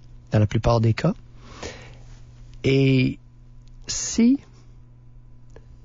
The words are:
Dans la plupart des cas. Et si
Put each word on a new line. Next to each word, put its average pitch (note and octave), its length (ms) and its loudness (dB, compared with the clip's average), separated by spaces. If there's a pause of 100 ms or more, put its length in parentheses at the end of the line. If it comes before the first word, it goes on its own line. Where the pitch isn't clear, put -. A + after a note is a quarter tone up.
(320)
Dans A2 80 4
la G#2 60 4
plupart A#2 340 0
des A2+ 140 2
cas. - 200 -2 (1500)
Et C3+ 540 2 (680)
si - 520 0 (1500)